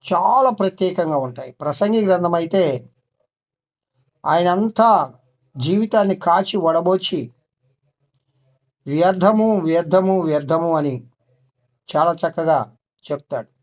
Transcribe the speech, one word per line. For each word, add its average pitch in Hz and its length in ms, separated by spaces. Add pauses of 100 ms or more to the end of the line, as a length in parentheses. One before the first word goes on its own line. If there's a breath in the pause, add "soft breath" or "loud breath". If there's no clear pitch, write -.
చాలా 220 460 (100)
ప్రత్యేకంగా 180 640
ఉంటాయి. 127 240 (100)
ప్రసంగి 208 460
గ్రంథం 175 340
అయితే 175 220 (1600)
ఆయనంతా 185 640 (760)
జీవితాన్ని 202 600
కాచి 196 400
వడబోచి 175 560 (1700)
వ్యర్థము, 190 640 (180)
వ్యర్థము, 175 480 (140)
వ్యర్థము 156 500
అని 143 160 (1000)
చాలా 165 160 (100)
చక్కగా 165 360 (460)
చెప్తాడు. 139 460 (120)